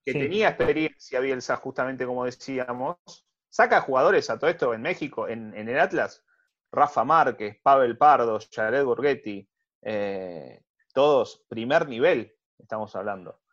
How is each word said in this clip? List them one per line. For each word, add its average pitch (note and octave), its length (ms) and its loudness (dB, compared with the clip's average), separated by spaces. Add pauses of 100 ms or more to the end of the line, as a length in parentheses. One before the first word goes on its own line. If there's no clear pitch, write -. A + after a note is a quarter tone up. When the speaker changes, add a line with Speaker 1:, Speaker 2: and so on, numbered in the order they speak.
Speaker 1:
que C3 60 -2
Speaker 2:
Sí. C#3+ 60 -2
Speaker 1:
tenía F3+ 280 0
experiencia D3+ 720 -2
Bielsa, C3 360 -2
justamente C3 500 -6
como B2 180 -4
decíamos, B2+ 720 -6 (540)
saca G#3+ 320 4
jugadores C#3+ 480 2
a A2+ 80 -4
todo C#3+ 100 0
esto D#3 240 0
en A2 80 -6
México, C#3+ 480 -6
en, A2 260 -10
en G#2+ 140 -10
el B2+ 100 -2
Atlas, D#3+ 460 -2 (480)
Rafa C#3 320 2
Márquez, C3 580 2
Pavel C3 360 4
Pardo, B2 400 4 (120)
Jared A#2+ 360 0
Borghetti, A#2+ 600 -2 (360)
eh, F#2+ 800 -8 (320)
todos C3+ 520 2
primer B2+ 400 -2
nivel, B2+ 480 0 (240)
estamos A2 380 -10
hablando. G2 460 -10 (100)